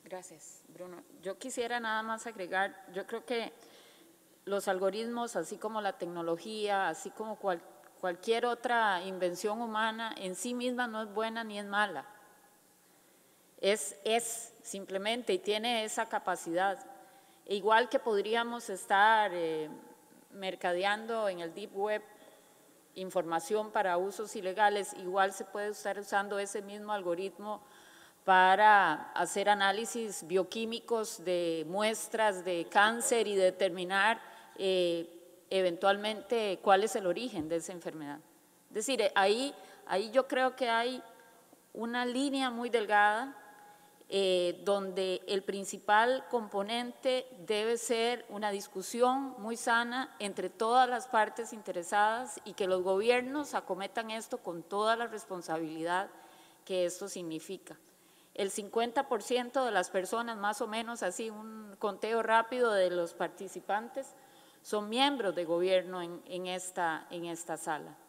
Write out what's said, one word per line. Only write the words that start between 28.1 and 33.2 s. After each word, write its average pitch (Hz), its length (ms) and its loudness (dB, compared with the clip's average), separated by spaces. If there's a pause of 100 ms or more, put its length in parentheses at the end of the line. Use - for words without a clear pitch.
para 190 880 8
hacer 196 360 0
análisis 208 800 0
bioquímicos 220 960 -2
de 170 440 0
muestras 214 800 0
de 170 240 -2
cáncer 226 580 4